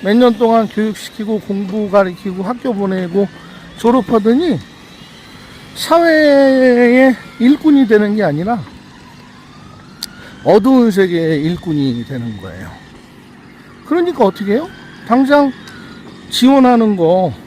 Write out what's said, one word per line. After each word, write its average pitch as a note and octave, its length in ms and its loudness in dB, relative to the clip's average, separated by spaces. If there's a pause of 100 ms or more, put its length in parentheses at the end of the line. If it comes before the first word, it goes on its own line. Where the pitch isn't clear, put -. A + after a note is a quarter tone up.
몇 G3 120 0
년 A#3+ 240 4
동안 A3+ 280 0
교육시키고 G#3+ 720 -8
공부 G3+ 500 -6
가르치고 F#3+ 520 -2
학교 A#3+ 300 -6
보내고 F#3+ 560 -4 (480)
졸업하더니 A#3 840 0 (1160)
사회의 C4+ 1400 2 (240)
일꾼이 C#4 480 2
되는 G#3+ 300 2
게 G#3+ 80 -2
아니라 F3 380 -4 (1800)
어두운 A3+ 460 4
세계의 E3+ 520 0
일꾼이 D3 640 -4
되는 A#2+ 340 -10
거예요. F2+ 300 -16 (1160)
그러니까 E4+ 380 -2
어떻게 G3 300 -2
해요? D#4 140 -4 (380)
당장 C4+ 460 2 (800)
지원하는 B3 680 2
거 F3 360 0 (140)